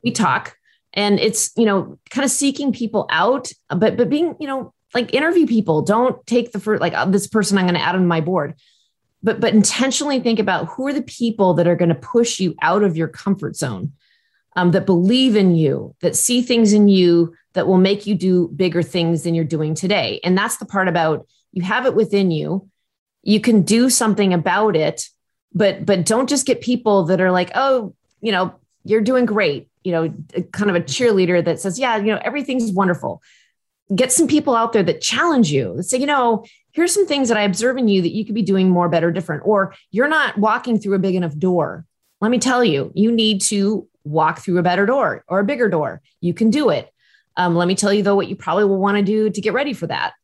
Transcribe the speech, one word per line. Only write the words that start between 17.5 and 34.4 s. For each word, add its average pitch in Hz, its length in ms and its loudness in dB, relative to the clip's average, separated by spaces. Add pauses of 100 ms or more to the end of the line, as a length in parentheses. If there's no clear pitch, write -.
that 180 120 0
will 185 100 4
make 202 300 2
you 208 80 0
do 180 400 2
bigger 175 260 0
things 170 420 -2
than 170 120 -2
you're 165 80 0
doing 156 320 -4
today. 175 480 -2
And 185 140 2
that's 214 200 -2
the 220 80 -12
part 190 220 -2
about, 160 400 0 (240)
you 180 120 -6
have 226 220 -2
it 254 100 0
within 196 360 0
you. 156 380 -4 (520)
You 208 200 2
can 220 220 4
do 233 260 2
something 202 440 0
about 180 440 0
it, - 320 -4 (440)
but, 185 320 0
but 180 200 2
don't 247 240 0
just 285 160 -2
get - 160 -2
people 214 440 0
that 185 140 0
are 185 120 2
like, 180 220 0
"Oh, 254 400 0 (280)
you 214 100 -2
know, 190 240 -2 (300)
you're 220 160 2
doing 247 240 2
great." 196 420 -2 (160)
You 185 80 -4
know, 160 220 -2 (380)
kind 208 200 -2
of 175 40 -2
a 175 60 0
cheerleader 185 640 0
that 151 160 -2
says, 185 160 -6
"Yeah, 240 200 -2
you 208 100 -2
know, 214 160 -2
everything's 254 480 -4
wonderful." 180 500 -2 (720)
Get 254 180 0
some 330 140 2
people 269 300 0